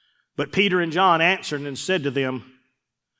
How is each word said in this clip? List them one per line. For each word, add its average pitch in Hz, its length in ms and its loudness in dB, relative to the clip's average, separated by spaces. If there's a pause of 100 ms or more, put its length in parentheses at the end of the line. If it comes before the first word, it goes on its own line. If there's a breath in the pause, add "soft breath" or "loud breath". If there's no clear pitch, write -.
(360)
"But 143 160 -4
Peter 185 280 2
and 165 120 -2
John 170 300 4
answered 170 400 -2
and 143 160 -8
said 185 260 -2
to 139 80 -2
them, 131 480 -6 (600)